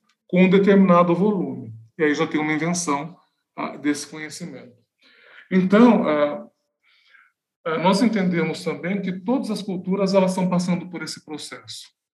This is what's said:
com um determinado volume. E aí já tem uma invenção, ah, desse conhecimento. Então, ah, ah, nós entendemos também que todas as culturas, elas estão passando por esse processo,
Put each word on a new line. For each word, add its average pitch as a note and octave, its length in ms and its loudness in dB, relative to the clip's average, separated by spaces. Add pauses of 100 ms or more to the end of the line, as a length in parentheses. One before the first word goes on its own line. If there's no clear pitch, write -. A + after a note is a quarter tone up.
(280)
com F3+ 180 4
um F3+ 40 4
determinado F3+ 640 6
volume. C#3+ 600 -2 (240)
E E3 60 0
aí D3+ 100 2
já D#3+ 120 -2
tem D#3 140 -4
uma D#3 140 -2
invenção, D#3 640 -4 (360)
ah, - 220 -10
desse C#3+ 320 -4
conhecimento. D3+ 720 -16 (720)
Então, F#3+ 560 4
ah, D3 400 -2 (1160)
ah, D#3+ 140 -4
nós F#3 220 2
entendemos F3 640 0
também E3+ 380 -6
que F#3 100 -6
todas A3+ 400 -4
as F#3 100 -6
culturas, F#3+ 520 -2
elas F#3 180 4
estão F#3 180 -2
passando F3 400 -2
por D#3 140 -12
esse - 220 -14
processo, B2 640 -16 (240)